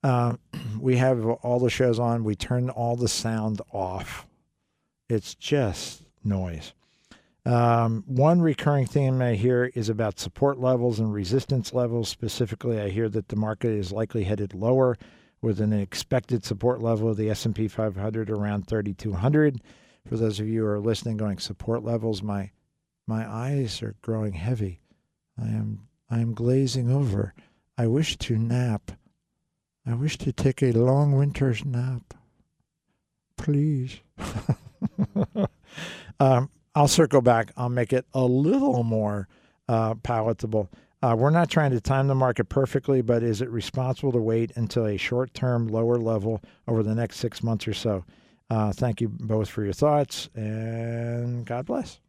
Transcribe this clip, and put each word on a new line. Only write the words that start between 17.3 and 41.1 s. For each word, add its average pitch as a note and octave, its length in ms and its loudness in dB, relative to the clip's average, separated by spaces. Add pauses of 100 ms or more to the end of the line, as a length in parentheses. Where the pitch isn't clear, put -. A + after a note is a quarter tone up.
and A2+ 100 0
P A2 140 -2
five A2 260 -4
hundred G#2+ 340 -4
around G#2 380 -2
thirty-two G#2 460 -4
hundred." C3+ 480 2 (440)
For - 120 -4
those G#2+ 240 0
of G#2+ 80 -2
you A2+ 140 0
who G#2+ 40 0
are G#2 140 0
listening A2+ 340 -2
going, G#2 240 -4
"Support A2+ 460 -4
levels," A2+ 360 -2
my, G2+ 300 -6 (560)
my A2+ 180 -2
eyes A#2+ 560 -4
are G#2+ 200 -8
growing A2 320 -2
heavy. G2 480 -4 (600)
I A2 60 -4
am, G#2+ 400 -4 (220)
I A#2 100 0
am A#2 140 0
glazing B2 580 0
over. G#2 420 0 (440)
I A#2+ 100 2
wish C#3 300 0
to A#2 200 -2
nap. A#2 540 0 (920)
I A#2 80 -2
wish C#3 240 -2
to B2+ 160 -4
take - 280 0
a B2+ 120 4
long C3+ 400 4
winter's C3+ 500 2
nap. B2 500 -4 (1200)
Please. C#3+ 640 0 (160)
<laughs> - 1300 -4 (720)
Um, C3 300 6 (280)
I'll D3 100 6
circle C#3+ 340 6
back. A#2 360 4
I'll B2 120 -2
make B2 220 0
it B2+ 220 2
a B2+ 100 2
little C#3+ 600 2
more, G#2+ 440 0 (400)
uh, A2+ 280 2
palatable. A2 760 -2 (320)
Uh, A#2+ 160 4